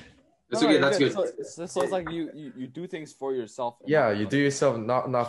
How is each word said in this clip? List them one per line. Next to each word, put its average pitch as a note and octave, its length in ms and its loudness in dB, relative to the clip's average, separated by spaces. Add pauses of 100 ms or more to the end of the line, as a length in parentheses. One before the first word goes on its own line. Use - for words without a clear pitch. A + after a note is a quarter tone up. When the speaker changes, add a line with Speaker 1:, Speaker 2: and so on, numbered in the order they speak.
(500)
Speaker 1:
That's A#2 140 0
Speaker 2:
No, - 40 6
Speaker 1:
okay, D#3+ 60 6
Speaker 2:
you're C#3 80 6
Speaker 1:
that's C#3 160 4
Speaker 2:
good. B2+ 160 4
Speaker 1:
good. - 320 -4
Speaker 2:
So, E3 200 -12
so, - 20 -
so F3+ 160 -4
it's F3+ 80 -2
like F3+ 200 -4
you, E3 220 -6
you, C#3+ 240 -14
you B2+ 100 -10
do E3+ 200 -10
things E3 260 -12
for C3+ 200 -4
yourself A#2+ 480 -6
and - 80 -8
Speaker 3:
Yeah, D3 200 4
Speaker 2:
not G#2 80 0
Speaker 3:
you G#2 80 0
Speaker 2:
for G2 60 -6
Speaker 3:
do C3+ 80 0
yourself, C#3 380 2
not, A#2+ 320 -2
not B2 200 0